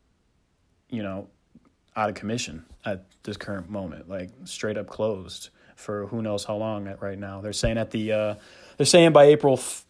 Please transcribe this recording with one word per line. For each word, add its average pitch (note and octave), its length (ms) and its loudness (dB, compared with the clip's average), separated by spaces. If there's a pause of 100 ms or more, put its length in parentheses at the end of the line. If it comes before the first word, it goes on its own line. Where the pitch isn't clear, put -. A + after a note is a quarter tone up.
(920)
you A2+ 120 -6
know, G2 240 -8 (680)
out G#2+ 160 -2
of F#2+ 40 -8
commission G2+ 520 -8 (180)
at G2 220 -8 (160)
this G#2 160 -10
current F#2+ 320 -12
moment, F2 400 -10
like, F#2 200 -10 (140)
straight G#2+ 320 -6
up G2+ 100 -6
closed G#2 640 -6 (260)
for G#2 340 -8
who A2+ 120 -6
knows G#2 240 -4
how G#2+ 120 -6
long G#2+ 300 -6
at, G2 140 -12
right G2 180 -8
now. G2 220 -12
They're G2+ 140 -8
saying A2+ 240 -2
at A2 140 -4
the, A2 200 -4
uh, G#2+ 220 0 (420)
they're D3 80 2
saying E3+ 280 8
by D3 120 12
April, D3 300 8
f-, - 360 -6